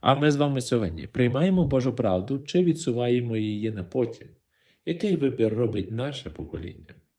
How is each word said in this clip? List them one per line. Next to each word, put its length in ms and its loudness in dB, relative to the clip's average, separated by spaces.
а 140 4
ми 160 4
з 60 2
вами 240 0
сьогодні 460 -2
приймаємо 580 2
Божу 280 2
правду 460 0
чи 260 0
відсуваємо 720 0
її 340 -2
на 140 -6
потім? 440 -4
Який 300 0
вибір 380 2
робить 360 -2
наше 400 -8
покоління? 640 -12